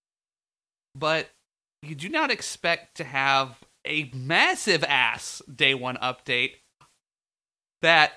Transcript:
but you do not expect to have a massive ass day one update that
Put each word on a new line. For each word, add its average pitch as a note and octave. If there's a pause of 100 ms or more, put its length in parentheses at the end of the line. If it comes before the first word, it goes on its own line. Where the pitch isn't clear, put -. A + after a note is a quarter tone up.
(960)
but D#3 (540)
you D3+
do D#3
not D4+
expect -
to E3
have C3+ (260)
a D3+
massive E3+
ass B2+ (120)
day C3+
one B2
update B2+ (1300)
that E3